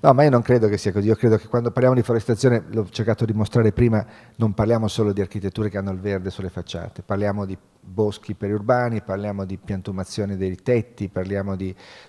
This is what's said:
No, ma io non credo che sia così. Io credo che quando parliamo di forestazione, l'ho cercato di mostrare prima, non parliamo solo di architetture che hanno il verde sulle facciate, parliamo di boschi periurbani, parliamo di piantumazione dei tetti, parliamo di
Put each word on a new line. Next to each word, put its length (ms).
No, 80
ma 100
io 60
non 140
credo 260
che 80
sia 160
così. 140
Io 80
credo 240
che 100
quando 220
parliamo 260
di 60
forestazione, 720
l'ho 180
cercato 340
di 80
mostrare 400
prima, 320
non 160
parliamo 340
solo 280
di 80
architetture 480
che 80
hanno 140
il 60
verde 300
sulle 220
facciate, 500
parliamo 460
di 100
boschi 540
periurbani, 640
parliamo 460
di 100
piantumazione 800
dei 200
tetti, 520
parliamo 480
di 180